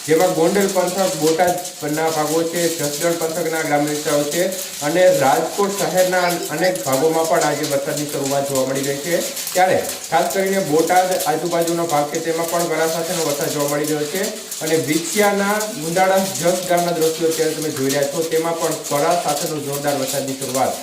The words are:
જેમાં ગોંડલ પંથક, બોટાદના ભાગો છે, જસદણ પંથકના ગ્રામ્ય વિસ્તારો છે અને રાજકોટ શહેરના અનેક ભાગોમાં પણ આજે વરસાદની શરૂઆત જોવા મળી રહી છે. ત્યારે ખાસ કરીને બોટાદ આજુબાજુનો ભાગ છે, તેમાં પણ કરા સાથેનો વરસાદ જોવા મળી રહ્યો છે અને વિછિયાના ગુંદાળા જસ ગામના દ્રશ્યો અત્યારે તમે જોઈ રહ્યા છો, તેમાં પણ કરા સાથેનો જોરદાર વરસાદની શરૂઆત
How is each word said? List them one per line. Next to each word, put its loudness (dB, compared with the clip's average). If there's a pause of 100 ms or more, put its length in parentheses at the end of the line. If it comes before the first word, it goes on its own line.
જેમાં 4
ગોંડલ 2
પંથક, 0
બોટાદના 0
ભાગો 0
છે, -2
જસદણ -2
પંથકના -2
ગ્રામ્ય 2
વિસ્તારો 0
છે 2 (400)
અને 2 (160)
રાજકોટ 2
શહેરના 2 (260)
અનેક 0
ભાગોમાં 2
પણ 2
આજે 0
વરસાદની -2
શરૂઆત -2
જોવા 0
મળી -2
રહી -4
છે. 0 (380)
ત્યારે 4 (320)
ખાસ 2
કરીને 0 (120)
બોટાદ 4 (220)
આજુબાજુનો 0
ભાગ 2
છે, -4
તેમાં -2
પણ 0
કરા 0
સાથેનો -2
વરસાદ -2
જોવા 0
મળી 0
રહ્યો -2
છે -2 (400)
અને 0 (120)
વિછિયાના 0 (240)
ગુંદાળા 2 (160)
જસ 2 (100)
ગામના 2
દ્રશ્યો 2
અત્યારે 0
તમે -4
જોઈ 0
રહ્યા 0
છો, -4 (120)
તેમાં 0
પણ 0 (140)
કરા 2 (100)
સાથેનો -2
જોરદાર -2
વરસાદની -4
શરૂઆત 0